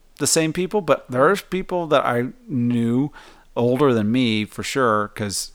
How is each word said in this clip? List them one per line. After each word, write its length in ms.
the 80
same 280
people. 260
But 300
there's 320
people 460
that 180
I 220
knew 640
older 360
than 200
me 320
for 180
sure, 460
'cause 460